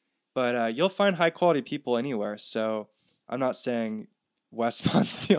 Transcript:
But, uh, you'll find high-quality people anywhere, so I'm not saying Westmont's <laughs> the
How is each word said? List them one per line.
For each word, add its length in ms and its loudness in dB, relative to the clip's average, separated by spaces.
But, 200 0
uh, 100 0
you'll 240 2
find 260 2
high-quality 480 4
people 340 -2
anywhere, 400 -4
so 520 -4
I'm 100 -6
not 160 0
saying 520 -4
Westmont's 640 0
<laughs> 100 -4
the 120 6